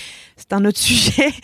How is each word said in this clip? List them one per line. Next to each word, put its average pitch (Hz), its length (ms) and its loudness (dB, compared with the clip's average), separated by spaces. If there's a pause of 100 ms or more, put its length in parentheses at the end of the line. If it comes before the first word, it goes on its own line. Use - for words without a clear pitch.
(380)
c'est - 160 -10
un 202 100 2
autre 208 140 2
<laughs> - 20 -6
sujet. 269 500 2 (140)